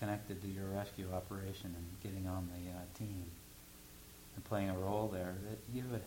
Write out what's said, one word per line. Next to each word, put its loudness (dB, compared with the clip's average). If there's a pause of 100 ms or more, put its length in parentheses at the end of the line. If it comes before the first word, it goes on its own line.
connected 0
to 0
your 0
rescue 0
operation -2
and -4 (160)
getting 0
on 2
the, -4
uh, -4 (160)
team -2 (1120)
and -6
playing 6
a 4
role 6
there, 2 (120)
that -2 (140)
you 2
would 2